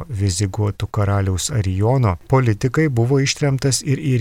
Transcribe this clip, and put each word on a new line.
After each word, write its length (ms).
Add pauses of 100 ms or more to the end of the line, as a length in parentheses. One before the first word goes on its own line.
viziguotų 840
karaliaus 600
Arijono 680 (140)
politikai, 580
buvo 340
ištremtas 600
ir 160
į 220